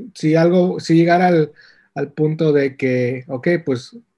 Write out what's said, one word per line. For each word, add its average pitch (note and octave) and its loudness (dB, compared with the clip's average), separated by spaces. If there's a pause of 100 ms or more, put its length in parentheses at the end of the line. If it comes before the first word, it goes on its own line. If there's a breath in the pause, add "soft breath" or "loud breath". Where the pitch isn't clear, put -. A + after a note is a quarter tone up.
(140)
si D#3 -2
algo, F3 2
si E3 -2
llegara F3 4
al, D#3+ 0 (420 soft breath)
al C#3+ -8
punto D#3 -2
de C#3 0
que, B2+ -2
ok, C3 -6 (160)
pues, C3 -6 (220)